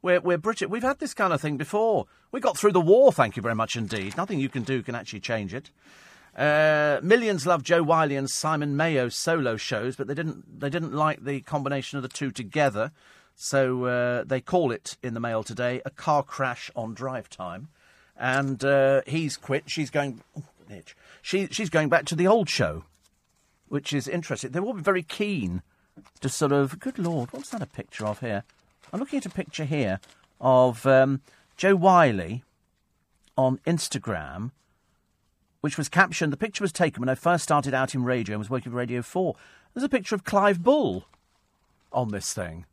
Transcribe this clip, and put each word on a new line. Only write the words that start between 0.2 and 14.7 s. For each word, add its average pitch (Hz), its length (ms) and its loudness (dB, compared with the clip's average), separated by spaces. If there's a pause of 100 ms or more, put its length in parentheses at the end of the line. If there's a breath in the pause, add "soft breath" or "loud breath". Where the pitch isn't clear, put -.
we're 175 160 2
British. 196 320 -2
We've 220 140 -4
had 269 160 -2
this 302 140 -8
kind 190 200 0
of 139 80 -2
thing 151 160 -4
before. 208 480 0 (260 soft breath)
We 254 80 -6
got 208 180 0
through 202 140 4
the 180 100 4
war, 220 300 10
thank 117 240 2
you 120 60 -4
very 117 140 0
much 113 200 -2
indeed. 101 420 -4
Nothing 185 220 -2
you 135 100 -2
can 127 140 -6
do 127 180 -2
can 120 140 -8
actually 107 260 -10
change 104 320 -4
it. 139 160 -12 (680 loud breath)
Uh, 151 680 4
millions 196 460 4
love 170 160 2
Joe - 180 4
Wiley 156 340 2
and 135 140 -2
Simon 147 480 -2
Mayo 143 320 0
solo 135 480 -2
shows, 117 380 -6
but 131 120 -8
they 139 60 -6
didn't, 156 460 -8
they 139 100 -4
didn't 160 240 -4
like 151 300 -2
the 135 180 -6
combination 139 560 -4
of 131 60 -6
the 131 60 -8
two 135 220 -6
together. 123 600 -2 (440 soft breath)
So, 127 500 0
uh, 123 380 0
they 135 160 -2
call 170 320 0